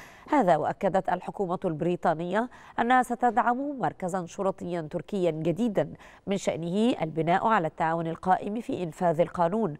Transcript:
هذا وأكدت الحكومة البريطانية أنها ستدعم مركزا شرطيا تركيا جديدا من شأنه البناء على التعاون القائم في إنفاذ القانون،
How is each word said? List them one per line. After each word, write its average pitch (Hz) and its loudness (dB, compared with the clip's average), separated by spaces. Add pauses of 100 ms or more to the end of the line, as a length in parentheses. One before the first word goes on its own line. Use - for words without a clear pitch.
(280)
هذا 185 6
وأكدت 170 0
الحكومة 180 -4
البريطانية 175 0 (300)
أنها 247 4
ستدعم 247 0
مركزا 180 -4
شرطيا 180 -4
تركيا 180 -2
جديدا 165 0 (340)
من 196 0
شأنه 190 0
البناء 160 0
على 208 2
التعاون 165 -2
القائم 185 0
في 214 -6
إنفاذ 170 0
القانون، 170 0